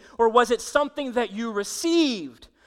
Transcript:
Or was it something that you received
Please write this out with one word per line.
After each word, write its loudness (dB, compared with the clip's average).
Or 4
was 4
it 0
something -2
that -4
you -6
received -2